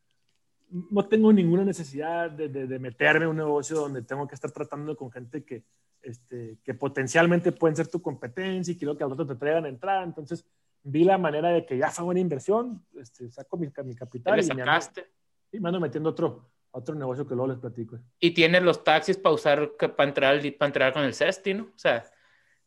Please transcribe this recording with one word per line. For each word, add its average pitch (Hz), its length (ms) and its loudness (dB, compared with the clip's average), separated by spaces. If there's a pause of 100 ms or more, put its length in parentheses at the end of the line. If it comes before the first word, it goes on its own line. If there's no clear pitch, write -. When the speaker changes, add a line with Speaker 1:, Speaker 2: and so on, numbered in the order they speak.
(680)
Speaker 1:
no 196 360 -2
tengo 220 280 6
ninguna 180 320 6
necesidad 165 640 -4
de, 151 180 -8
de, 135 160 -8
de 131 140 -8
meterme 147 460 2
en 165 60 0
un 156 60 -2
negocio 151 400 -2
donde 139 260 -4
tengo 139 240 -8
que 143 80 -16
estar 139 160 -10
tratando 147 440 -8
con 131 160 -14
gente 127 320 -14
que, 117 200 -14 (380)
este, 120 600 -16
que 131 100 -8
potencialmente 165 800 2
pueden 160 240 2
ser 160 120 -2
tu 170 140 -6
competencia 175 720 -6
y 175 60 -8
quiero 147 200 -6
que 156 60 -4
al 139 80 -4
rato 139 160 -6
te 135 80 -8
traigan 156 300 -2
a 143 40 -8
entrar". 185 340 -4
Entonces, 165 420 -10 (380)
vi 143 200 0
la 190 140 6
manera 160 320 0
de 165 160 2
que 127 120 -4
ya 147 140 0
fue 170 140 -8
buena 180 140 0
inversión, 190 640 -2 (160)
este, 120 320 -18
saco - 260 -12
mi, 165 100 -4 (180)
mi 127 100 -10
capital 127 400 -2
Speaker 2:
¿Te - 60 4
le 180 40 0
Speaker 1:
y 139 100 -2
me 131 60 -6
ando, 123 40 -6
Speaker 2:
sacaste? 165 420 0 (440)
Speaker 1:
y 208 80 -10
me 170 100 -2
ando 185 100 -2
metiendo 156 300 -2
otro, 160 400 -4 (220)
otro 127 240 -10
negocio 135 320 -6
que 135 80 -6
luego 127 160 -2
les 123 80 -8
platico. 120 400 -12 (200)
Speaker 2:
Y 170 120 4
tienes 165 320 6
los 170 200 4
taxis 156 340 4
pa 190 120 2
usar, 147 480 2
que, 156 120 0
pa 147 160 4
entrar 139 280 4
al, 143 200 0
pa - 120 0
entrar 135 280 2
con 151 100 0
el 127 100 -2
Cesti, 190 400 0
¿no? 208 120 -6
O - 120 -20
sea, 123 260 0 (640)